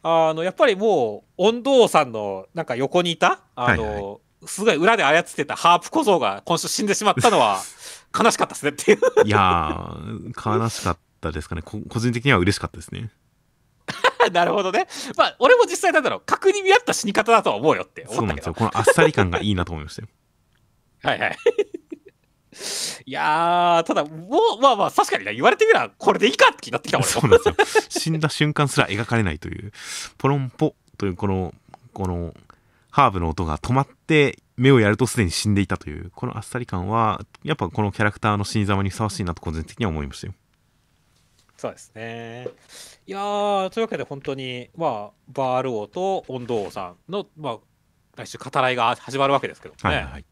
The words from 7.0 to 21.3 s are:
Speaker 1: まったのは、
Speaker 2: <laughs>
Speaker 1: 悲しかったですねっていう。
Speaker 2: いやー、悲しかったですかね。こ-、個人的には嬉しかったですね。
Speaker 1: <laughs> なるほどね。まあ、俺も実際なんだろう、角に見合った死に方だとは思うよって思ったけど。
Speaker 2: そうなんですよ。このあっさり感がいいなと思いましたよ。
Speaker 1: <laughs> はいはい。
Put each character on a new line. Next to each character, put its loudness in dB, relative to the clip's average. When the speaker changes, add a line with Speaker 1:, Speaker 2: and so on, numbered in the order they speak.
Speaker 1:
ま 4
っ 2
た 4
の 4
は、 2
Speaker 2:
<laughs> -20
Speaker 1:
悲 4
し -4
か 0
っ -4
た -18
で -14
す -4
ね 0
っ -16
て 2
い 8
う。 -14
Speaker 2:
い -2
や 0
ー、 -6
悲 0
し -8
か 0
っ -4
た -4
で -6
す -14
か -8
ね。 -8
こ-、 -12
個 -6
人 0
的 -4
に 4
は 6
嬉 4
し -6
か -8
っ -6
た -20
で -16
す -18
ね。 -10
Speaker 1:
<laughs> -2
な 2
る 0
ほ 0
ど -2
ね。 -2
ま 4
あ、 -2
俺 8
も 6
実 -4
際 2
な 4
ん -8
だ 0
ろ -4
う、 -12
角 2
に -2
見 0
合 8
っ 6
た -2
死 -4
に -4
方 2
だ 6
と 0
は 0
思 2
う 4
よ -4
っ -12
て -18
思 -18
っ -10
た -
け -2
ど。 -2
Speaker 2:
そ 0
う -2
な -2
ん -6
で -12
す -10
よ。 -6
こ 0
の -2
あ 0
っ 0
さ 6
り 2
感 2
が -2
い -2
い 2
な 0
と -8
思 -8
い -12
ま -16
し -16
た -14
よ。 -18
Speaker 1:
<laughs> -20
は 0
い -8
は -2
い。 -6